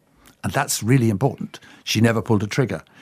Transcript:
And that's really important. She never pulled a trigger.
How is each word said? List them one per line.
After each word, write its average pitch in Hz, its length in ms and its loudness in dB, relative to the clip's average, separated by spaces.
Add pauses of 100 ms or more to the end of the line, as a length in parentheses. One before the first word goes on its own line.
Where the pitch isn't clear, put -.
(440)
And 98 80 -6
that's - 300 -2
really 113 280 4
important. - 480 -2 (260)
She - 160 -2
never 113 220 4
pulled 104 200 2
a 107 40 -6
trigger. 101 360 -4 (200)